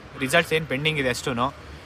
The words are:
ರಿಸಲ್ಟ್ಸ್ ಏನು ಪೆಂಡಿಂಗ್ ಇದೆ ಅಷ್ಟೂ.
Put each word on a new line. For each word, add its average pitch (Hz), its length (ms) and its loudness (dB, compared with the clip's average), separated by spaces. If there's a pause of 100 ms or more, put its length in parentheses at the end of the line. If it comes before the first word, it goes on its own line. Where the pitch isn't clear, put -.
(180)
ರಿಸಲ್ಟ್ಸ್ 165 340 4
ಏನು 160 140 0
ಪೆಂಡಿಂಗ್ 151 340 0
ಇದೆ 131 80 2
ಅಷ್ಟೂ. 123 460 0 (320)